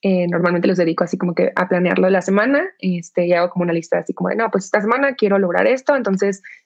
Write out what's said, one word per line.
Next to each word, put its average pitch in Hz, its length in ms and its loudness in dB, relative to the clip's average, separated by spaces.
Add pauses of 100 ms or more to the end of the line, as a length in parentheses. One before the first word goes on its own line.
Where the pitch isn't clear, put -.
eh, 185 260 2
normalmente 175 400 0
los 185 100 2
dedico 170 260 0
así 175 140 -4
como 175 180 -2
que - 200 0
a 185 120 0
planearlo 185 400 2
de 190 40 2
la 190 100 2
semana, 220 420 0 (160)
este, 175 480 -4
y 175 60 4
hago 175 160 2
como 180 140 -2
una 170 100 0
lista 170 260 -2
así - 140 -8
como 185 160 -4
de, 196 60 -2
"No, 226 160 -2
pues 190 140 -2
esta 208 160 -2
semana 254 340 0
quiero 202 240 2
lograr 185 280 2
esto", 262 280 0
entonces, 196 460 -2 (240)